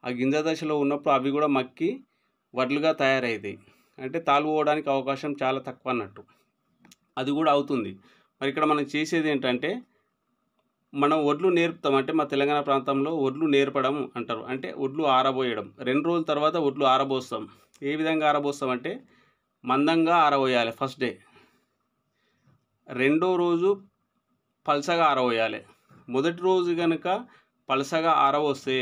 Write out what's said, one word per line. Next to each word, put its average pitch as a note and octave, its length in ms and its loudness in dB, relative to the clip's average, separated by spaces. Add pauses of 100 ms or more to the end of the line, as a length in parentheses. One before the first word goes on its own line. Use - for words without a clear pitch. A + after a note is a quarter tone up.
ఆ B2+ 60 -8
గింజ B2+ 260 0
దశలో D#3 440 -2
ఉన్నప్పుడు C#3+ 340 0
అవి C3+ 180 0
కూడా D3 160 0
మక్కి C#3 440 -2 (600)
వడ్లుగా C#3+ 380 0
తయారవుతాయి, B2 680 -2 (380)
అంటే C3+ 220 -8
తాలు D3 260 2
పోవడానికి D3+ 440 0
అవకాశం C#3 540 -2
చాలా C3 160 0
తక్కువ C3 320 -10
అన్నట్టు. G#2 320 -6 (960)
అది C3 140 -2
కూడా D3+ 200 2
అవుతుంది. C#3 420 0 (480)
మరి C3+ 80 -2
ఇక్కడ D3+ 160 0
మనం D3+ 180 2 (120)
చేసేది D#3 340 0
ఏంటంటే B2+ 420 -2 (1200)
మనం C#3+ 320 2
వడ్లు D3 220 2
నేర్పుతాం, E3 480 2
అంటే C3+ 180 2
మా D#3 100 2
తెలంగాణ C#3+ 360 0
ప్రాంతంలో C#3 560 0
వడ్లు C#3 300 -2
నేర్పడం C#3 500 2 (200)
అంటారు. A2+ 360 -6
అంటే C3+ 160 -8 (100)
వడ్లు C#3 260 -4
ఆరబోయడం, B2+ 640 2 (120)
రెండు C3+ 280 -2
రోజుల E3+ 160 0
తర్వాత D3+ 340 0
వడ్లు C#3+ 280 0
ఆరబోస్తాం. C3 580 0 (400)
ఏ C#3+ 120 -4
విధంగా D#3 340 -2
ఆరబోస్తాం C#3+ 400 -2
అంటే B2+ 220 -4 (720)
మందంగా D#3+ 520 2
ఆరబోయాలి C3 560 2
ఫస్ట్ C3+ 280 -8
డే, B2 120 -2 (1800)
రెండో D3 480 2
రోజు F3 340 2 (960)
పలసగా D#3 400 2
ఆరబోయాలి. A#2 560 2 (480)
మొదటి D#3+ 320 -2
రోజు F3+ 320 2
కనుక E3 340 -2 (600)
పలసగా D#3+ 420 0
ఆరబోస్తే C#3 720 2